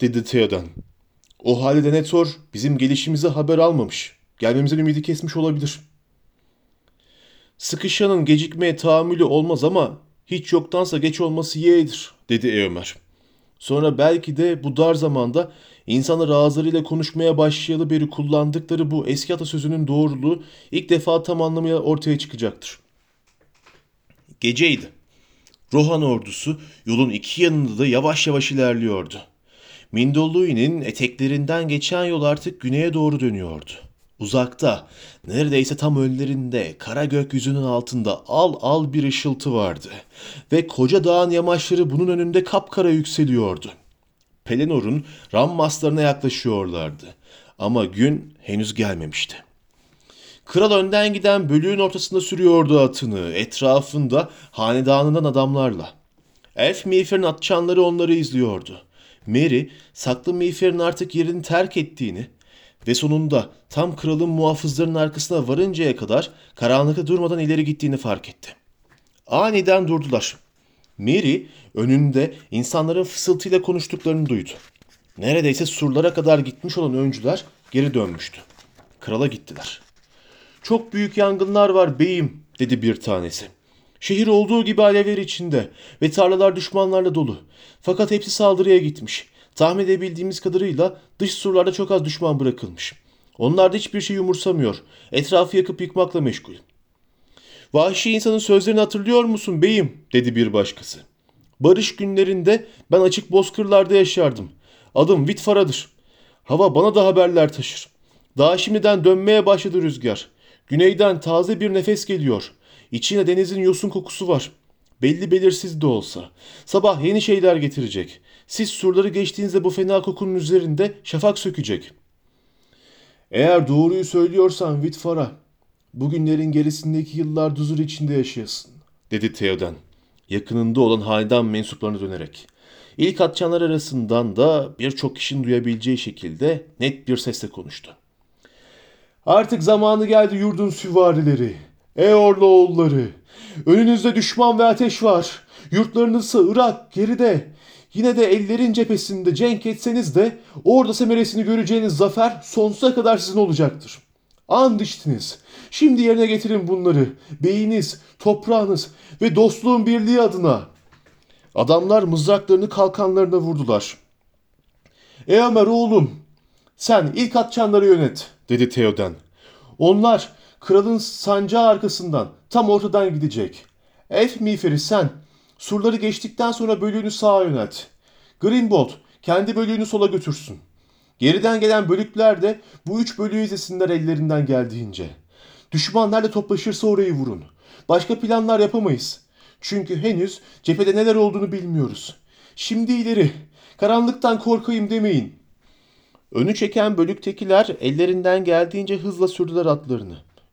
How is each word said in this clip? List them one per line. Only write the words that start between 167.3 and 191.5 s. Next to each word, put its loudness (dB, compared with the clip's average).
atçanları 2
yönet," 2
dedi 2
Theoden. 0
"Onlar 2
kralın 2
sancağı 0
arkasından 0
tam 2
ortadan 0
gidecek. -6
Elf 0
miğferi 0
sen 0
surları -2
geçtikten -4
sonra -2
bölüğünü -4
sağa 2
yönelt. -2
Grimbold 2
kendi 0
bölüğünü -2
sola 0
götürsün. -6
Geriden 2
gelen 2
bölükler 0
de -2
bu -2
üç -6
bölüğü -2
izlesinler -4
ellerinden 0
geldiğince. -4
Düşman 0
nerede 0
toplaşırsa -4
orayı 2
vurun. -6
Başka 0
planlar 0
yapamayız. -2
Çünkü -6
henüz -2
cephede 0
neler 4
olduğunu 0